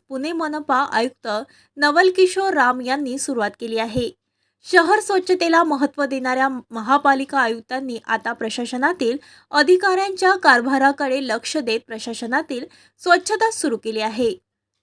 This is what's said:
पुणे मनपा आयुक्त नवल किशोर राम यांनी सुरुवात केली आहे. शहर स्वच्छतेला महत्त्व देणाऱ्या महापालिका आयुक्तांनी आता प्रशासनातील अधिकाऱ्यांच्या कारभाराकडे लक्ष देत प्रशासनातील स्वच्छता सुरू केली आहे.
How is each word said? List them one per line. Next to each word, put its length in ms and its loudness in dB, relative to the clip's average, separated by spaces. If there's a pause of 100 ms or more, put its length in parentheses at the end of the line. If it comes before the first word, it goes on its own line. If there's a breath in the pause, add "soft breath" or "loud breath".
पुणे 220 -6
मनपा 460 -2
आयुक्त 500 -2 (500 soft breath)
नवल 380 4
किशोर 380 2
राम 280 2
यांनी 360 -4
सुरुवात 420 -4
केली 180 -6
आहे. 320 -4 (560)
शहर 340 6
स्वच्छतेला 640 2
महत्त्व 420 -2
देणाऱ्या 440 -2
महापालिका 920 0
आयुक्तांनी 680 -4
आता 280 -4
प्रशासनातील 840 -4 (340 soft breath)
अधिकाऱ्यांच्या 840 4
कारभाराकडे 920 2
लक्ष 300 -4
देत 300 -2
प्रशासनातील 760 -6 (360 soft breath)
स्वच्छता 500 2
सुरू 260 -2
केली 220 -6
आहे. 340 -2 (500)